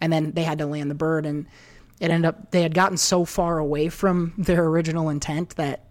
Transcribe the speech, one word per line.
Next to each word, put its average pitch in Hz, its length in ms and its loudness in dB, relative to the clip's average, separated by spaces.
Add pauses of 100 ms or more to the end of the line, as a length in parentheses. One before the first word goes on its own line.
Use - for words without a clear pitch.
and 165 120 2
then 156 200 0
they 165 100 -2
had 156 160 -2
to 151 80 -2
land 147 240 -4
the 143 40 -4
bird, 156 300 0
and 147 220 -6 (520)
it 170 120 0
ended 165 180 2
up, - 220 -8
they 180 100 4
had 160 120 0
gotten 185 240 2
so 175 280 2
far 170 320 0
away 151 320 0
from 175 480 0
their 175 280 2
original 160 440 0
intent 151 460 -4
that - 360 -4